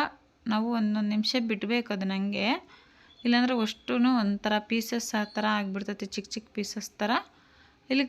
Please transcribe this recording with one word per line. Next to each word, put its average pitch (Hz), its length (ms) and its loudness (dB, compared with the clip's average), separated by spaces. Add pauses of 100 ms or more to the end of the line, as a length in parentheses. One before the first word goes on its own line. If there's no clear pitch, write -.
(460)
ನಾವು 220 260 0
ಒಂದೊಂದು 214 380 0
ನಿಮಿಷ 214 260 0 (120)
ಬಿಡಬೇಕು 226 440 -2
ಅದನ್ನ 190 240 -2
ಹಂಗೆ, 196 320 -2 (760)
ಇಲ್ಲಾಂದ್ರೆ 247 380 4
ಅಷ್ಟೂ 220 320 -2 (220)
ಒಂಥರ 208 380 2 (140)
ಪೀಸಸ್ 226 460 -2
ಆ 214 80 0 (120)
ಥರ 214 160 -2
ಆಗಿಬಿಡ್ತೈತೆ, 196 560 -2
ಚಿಕ್ಕ 196 240 -8
ಚಿಕ್ಕ - 240 -10
ಪೀಸಸ್ 208 440 -6
ಥರ. 208 120 0 (800)
ಇಲ್ಲಿ 269 180 2